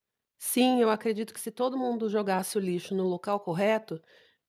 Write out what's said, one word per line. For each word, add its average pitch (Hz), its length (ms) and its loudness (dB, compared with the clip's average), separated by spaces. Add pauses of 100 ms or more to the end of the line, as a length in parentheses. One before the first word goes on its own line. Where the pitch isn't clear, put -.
(380)
Sim, 254 440 2
eu 226 80 6
acredito 214 440 -2
que - 60 -16
se 226 120 -10
todo 254 260 -2
mundo 240 320 -2
jogasse 196 480 0
o 202 40 2
lixo 180 320 -2
no 190 140 0
local 202 320 -2
correto, 202 640 0 (480)